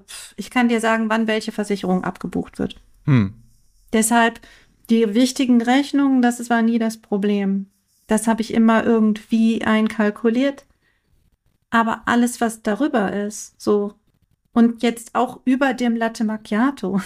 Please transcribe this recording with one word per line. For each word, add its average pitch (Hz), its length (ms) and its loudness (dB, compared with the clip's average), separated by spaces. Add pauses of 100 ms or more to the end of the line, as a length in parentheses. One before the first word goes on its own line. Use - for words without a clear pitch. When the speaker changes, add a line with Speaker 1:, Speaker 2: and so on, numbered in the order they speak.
Speaker 1:
pf, - 300 -20
ich - 140 -12
kann 240 180 2
dir 233 120 0
sagen, 226 280 0
wann 220 180 0
welche 220 260 -2
Versicherung 196 520 -2
abgebucht - 540 -8
wird. - 180 -6 (280)
Speaker 2:
Hm. 110 300 0 (580)
Speaker 1:
Deshalb 226 480 2 (500)
die 226 240 2
wichtigen 247 480 2
Rechnungen, 269 600 2
das 240 180 0
ist, 233 100 -6
war 226 120 2
nie 226 160 2
das 226 200 -4
Problem. 196 680 -2 (420)
Das 220 180 0
hab 226 140 2
ich 220 140 -8
immer 226 300 4
irgendwie 226 800 2
einkalkuliert. 220 1000 0 (1040)
Aber 226 360 0
alles, 240 340 0
was 226 220 -2
darüber 220 500 -2
ist, - 480 -10
so, 208 340 0 (580)
und 233 300 2
jetzt 233 320 -4
auch 240 300 -4
über 262 300 0
dem 247 200 -2
Latte 226 300 -4
Macchiato, 214 800 -2